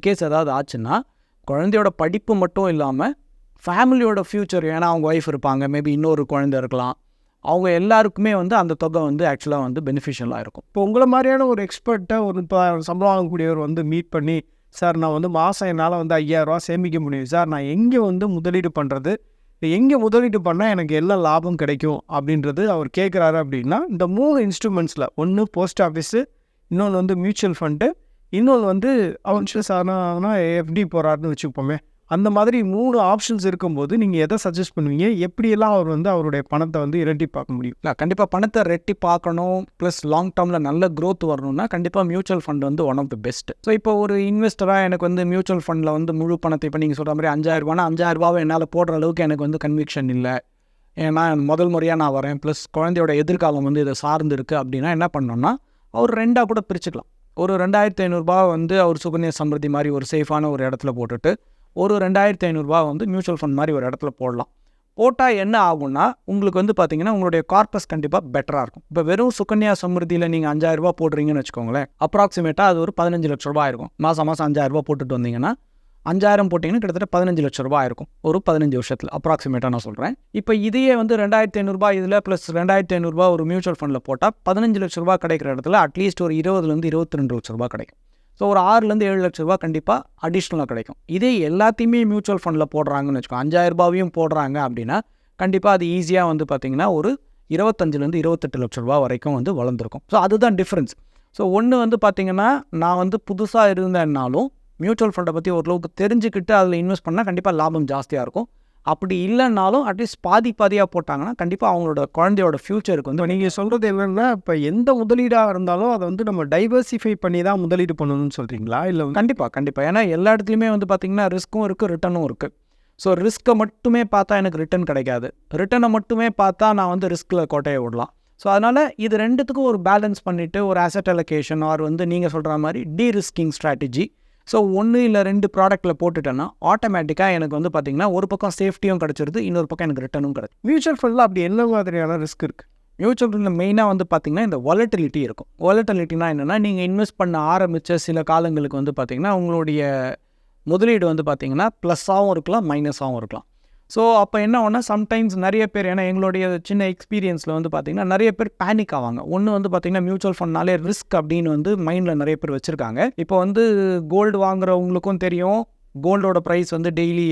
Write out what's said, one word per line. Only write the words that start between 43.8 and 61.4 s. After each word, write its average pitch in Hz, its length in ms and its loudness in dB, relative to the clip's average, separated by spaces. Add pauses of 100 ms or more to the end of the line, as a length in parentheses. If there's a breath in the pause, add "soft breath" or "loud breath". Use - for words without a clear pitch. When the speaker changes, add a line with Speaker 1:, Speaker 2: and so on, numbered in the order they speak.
Speaker 1:
ஒரு 202 220 0
இன்வெஸ்டரா 196 640 2
எனக்கு 180 220 0
வந்து 180 200 0
மியூச்சுவல் 185 400 0
ஃபண்ட்ல 160 240 0
வந்து 160 240 -2
முழு 165 240 0
பணத்தை, 156 340 -2
இப்ப 156 60 -4
நீங்க 151 240 0
சொல்ற 147 40 -4
மாதிரி 156 220 -2
அஞ்சாயிரம் 156 380 0
ரூபான்னா, 170 180 0
அஞ்சாயிரம் 165 360 0
ரூபாவை 175 180 4
என்னால 160 260 0 (120)
போடுற 170 160 2
அளவுக்கு 165 300 0
எனக்கு 147 260 0
வந்து 151 100 -2 (100)
கன்விக்ஷன் 147 400 -2
இல்ல, 127 360 -2 (520)
ஏன்னா 156 480 0
முதல் 160 240 2
முறையா 165 280 0
நான் 151 160 0
வரேன், 139 340 -4
பிளஸ் 151 180 -4 (140)
குழந்தையோட 165 360 2
எதிர்காலம் 151 500 2
வந்து 143 160 0
இதை 139 120 0
சார்ந்து 151 420 0
இருக்கு 135 220 -4
அப்படின்னா 135 340 -2
என்ன 170 180 0 (100)
பண்ணணும்னா, 127 340 0 (380)
அவர் 240 200 2
ரெண்டா 233 320 2
கூட 220 180 0
பிரிச்சுக்கலாம். - 480 -8 (260)
ஒரு 185 220 0
ரெண்டாயிரத்தி 196 440 2
ஐந்நூறு 175 240 -2
ரூபாய் 185 220 4
வந்து 170 340 2
அவர் 170 160 4 (120)
சுகன்யா 165 220 0 (120)
சம்ருதி 147 260 -2
மாதிரி 147 220 0
ஒரு 139 200 -2
சேஃபான 151 400 0
ஒரு 131 180 -2
இடத்துல 131 280 -4
போட்டுட்டு, 120 380 -2 (380)